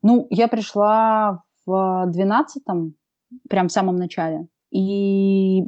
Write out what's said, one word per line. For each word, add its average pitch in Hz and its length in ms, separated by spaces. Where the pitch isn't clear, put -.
Ну, 233 280
я 226 180
пришла 214 960
в 185 420
двенадцатом, 185 880
прям 185 180
в 170 40
самом 190 260
начале, 170 500
и 196 960